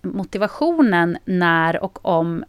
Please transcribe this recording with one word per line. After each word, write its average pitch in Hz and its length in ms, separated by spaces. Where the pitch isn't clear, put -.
motivationen 196 1200
när 165 580
och - 220
om 165 440